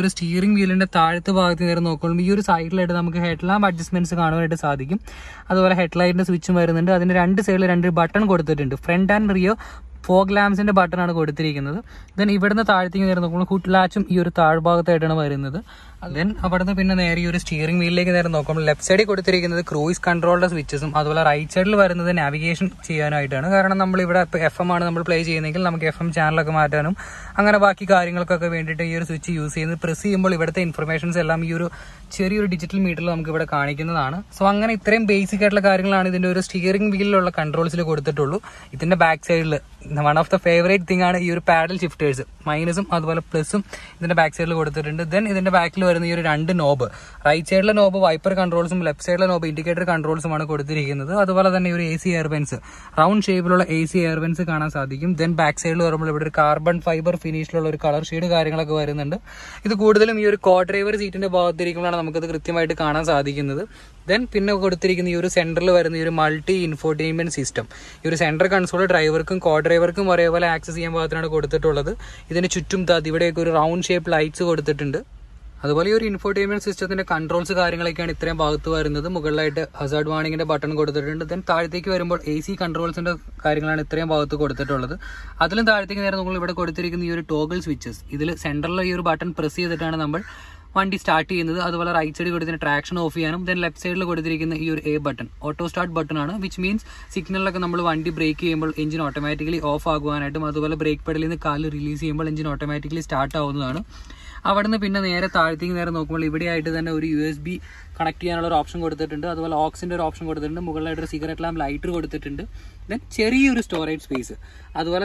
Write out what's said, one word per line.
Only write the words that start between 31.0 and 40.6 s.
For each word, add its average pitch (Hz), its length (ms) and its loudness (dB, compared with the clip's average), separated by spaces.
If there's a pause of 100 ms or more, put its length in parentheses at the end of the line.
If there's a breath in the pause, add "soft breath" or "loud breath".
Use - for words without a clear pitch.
എല്ലാം 160 240 0
ഈ - 100 -2
ഒരു 170 100 -2 (480 loud breath)
ചെറിയൊരു 202 360 0
ഡിജിറ്റൽ 180 340 -2
മീറ്ററിൽ 170 280 -2
നമുക്ക് 160 200 -4
ഇവിടെ 160 200 0
കാണിക്കുന്നതാണ്. 147 640 -2 (200)
So 196 140 2
അങ്ങനെ 220 260 2
ഇത്രയും 220 340 2
basic 196 320 2
ആയിട്ടുള്ള 202 260 4
കാര്യങ്ങളാണ് 190 420 4
ഇതിൻ്റെ 180 220 0
ഒരു 185 140 0
steering 190 480 0
വീലിലുള്ള 190 440 2
കൺട്രോൾസിൽ 165 500 -2
കൊടുത്തിട്ടുള്ളൂ. 151 500 -2 (360 loud breath)
ഇതിൻ്റെ 170 300 2
back 160 240 0
സൈഡിൽ 160 240 2 (500)
one 147 160 4
of 175 120 2
the 190 140 4
favorite 175 420 4